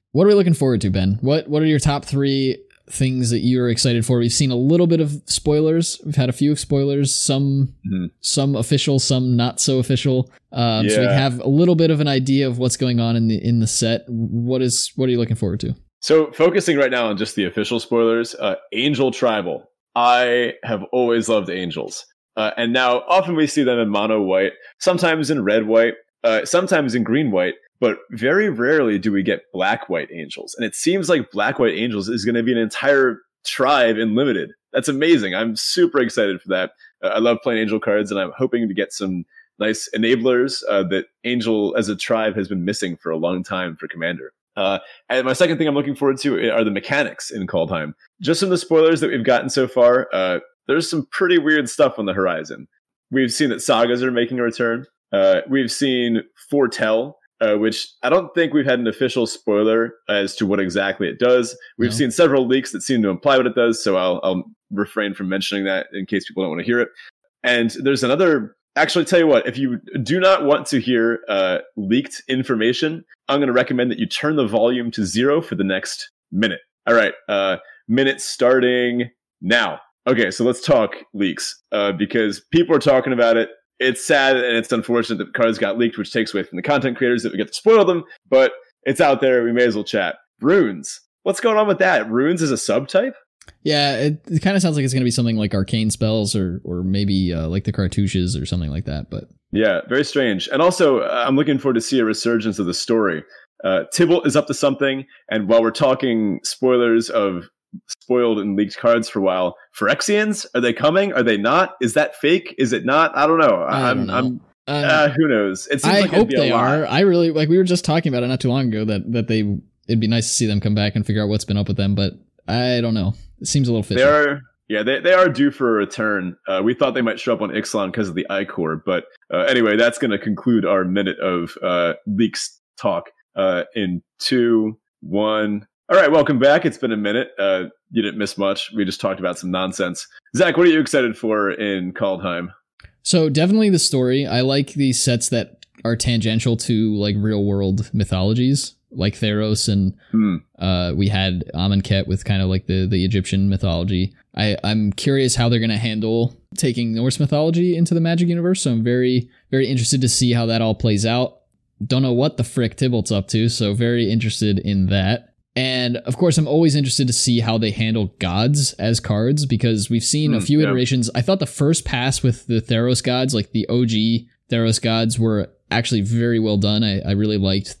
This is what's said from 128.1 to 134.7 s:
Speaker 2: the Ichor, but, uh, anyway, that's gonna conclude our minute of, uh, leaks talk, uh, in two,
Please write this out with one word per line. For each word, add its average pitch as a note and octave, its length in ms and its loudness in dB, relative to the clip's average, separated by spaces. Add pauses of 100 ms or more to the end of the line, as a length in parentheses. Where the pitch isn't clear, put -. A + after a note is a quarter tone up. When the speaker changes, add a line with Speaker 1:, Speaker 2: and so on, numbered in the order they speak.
Speaker 2:
the F2 160 -4
Ichor, F2 540 -4
but, F2+ 200 -2 (280)
uh, F2 160 0
anyway, A2+ 280 4
that's A#2 220 2
gonna G#2+ 200 0
conclude G#2+ 460 0
our F#2+ 200 2
minute F#2+ 360 -2
of, F2 420 -4
uh, F2 320 0 (120)
leaks G#2+ 540 -4 (200)
talk, F#2 300 -4 (240)
uh, F#2+ 300 0 (100)
in F#2 280 -4 (180)
two, A2+ 580 0 (220)